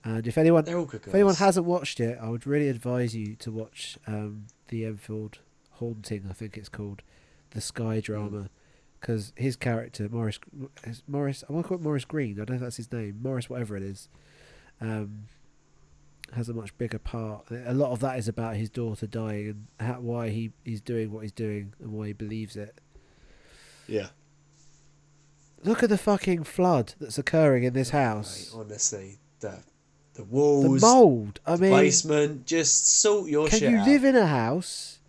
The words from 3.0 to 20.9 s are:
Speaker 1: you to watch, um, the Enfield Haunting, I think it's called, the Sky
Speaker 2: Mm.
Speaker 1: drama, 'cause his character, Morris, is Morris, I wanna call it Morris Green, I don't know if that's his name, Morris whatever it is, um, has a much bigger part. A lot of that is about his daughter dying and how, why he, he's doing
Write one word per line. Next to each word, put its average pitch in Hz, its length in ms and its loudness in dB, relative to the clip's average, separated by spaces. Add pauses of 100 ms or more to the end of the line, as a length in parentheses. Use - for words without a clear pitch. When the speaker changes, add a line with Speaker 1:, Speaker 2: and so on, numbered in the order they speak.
Speaker 1:
you 107 220 -8
to 117 140 -12
watch, - 460 -12 (100)
um, 107 400 -8 (220)
the 113 160 -6
Enfield 107 540 -10 (340)
Haunting, 107 560 -8
I 92 40 -10
think 110 240 -12
it's 104 120 -18
called, 101 320 -12 (500)
the 107 100 -8
Sky 113 380 -4
Speaker 2:
Mm. 107 40 -6
Speaker 1:
drama, 104 460 -8 (520)
'cause 110 340 -6
his 127 200 -2
character, 113 540 -6
Morris, 113 300 -4 (440)
is 117 240 -14
Morris, 139 400 -4
I 143 60 -8
wanna 170 140 -4
call 185 100 -4
it 170 60 -10
Morris 147 220 -2
Green, 131 360 -4
I 107 40 -8
don't 113 40 -12
know 127 60 -4
if 123 60 -6
that's 123 160 -10
his 117 140 -12
name, 107 300 -8
Morris 127 280 -6
whatever 113 280 -8
it 95 60 -8
is, 98 260 -12 (720)
um, 107 460 -8 (1040)
has 120 160 -6
a 117 40 -8
much 110 240 -12
bigger 113 220 -6
part. 110 520 -8
A 120 220 -6
lot 135 180 2
of 117 100 -4
that 131 180 -4
is 107 80 -6
about 113 300 -6
his 107 120 -6
daughter 113 380 -6
dying 107 400 -6
and 107 200 -12 (200)
how, 127 140 -6
why 117 280 -4
he, 110 220 -6 (140)
he's 110 160 -8
doing 113 300 -4